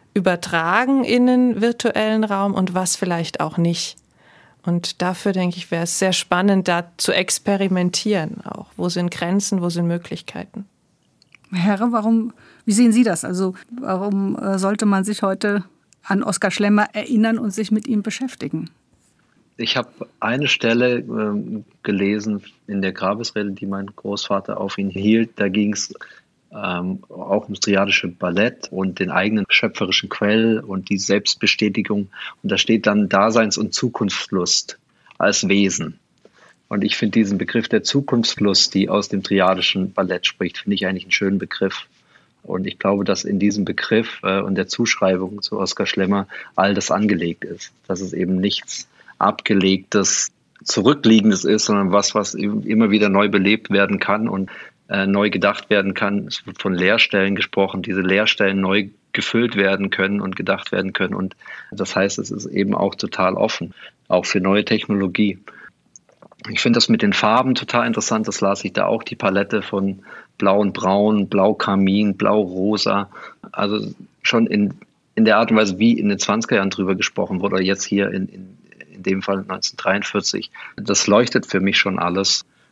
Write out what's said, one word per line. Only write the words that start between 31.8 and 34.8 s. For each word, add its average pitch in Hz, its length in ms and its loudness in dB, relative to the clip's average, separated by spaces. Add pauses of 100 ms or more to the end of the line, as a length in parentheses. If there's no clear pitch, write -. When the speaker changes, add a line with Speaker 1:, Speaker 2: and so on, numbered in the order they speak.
Speaker 3:
Und - 100 -2
da 95 60 0
steht 110 300 2
dann 104 200 4
Daseins- 107 520 2
und - 140 -4
Zukunftslust - 1080 -2 (400)